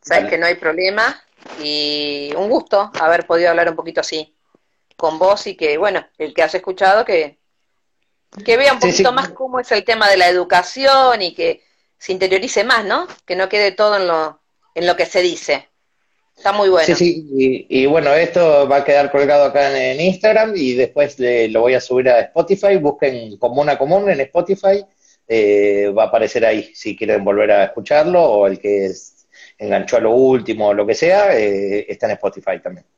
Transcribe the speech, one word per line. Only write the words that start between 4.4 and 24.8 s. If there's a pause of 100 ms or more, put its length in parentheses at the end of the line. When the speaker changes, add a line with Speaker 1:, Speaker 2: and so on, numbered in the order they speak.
Speaker 1:
con
vos,
y
que,
bueno, (120)
el
que
haya
escuchado,
que, (1040)
que
vea
un
Speaker 2:
Sí,
Speaker 1:
poquito
Speaker 2:
sí.
Speaker 1:
más
cómo
es
el
tema
de
la
educación,
y
que (340)
se
interiorice
más,
¿no? (180)
Que
no
quede
todo
en
lo, (340)
en
lo
que
se
dice. (680)
Está
muy
bueno.
Speaker 2:
Sí,
sí, (100)
y,
y
bueno,
esto
va
a
quedar
colgado
acá
en,
en
Instagram,
y
después
le,
lo
voy
a
subir
a
Spotify,
busquen
Común
a
Común
en
Spotify, (440)